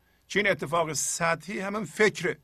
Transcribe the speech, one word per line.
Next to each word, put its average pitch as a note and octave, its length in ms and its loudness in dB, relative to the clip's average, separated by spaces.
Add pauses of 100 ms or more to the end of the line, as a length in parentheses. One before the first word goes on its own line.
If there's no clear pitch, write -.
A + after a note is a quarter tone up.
(280)
که F#3 120 0
این G3+ 80 2
اتفاق D#3+ 460 0
سطحی E3 640 -2
همون G3 260 -4
فکره. F3 580 2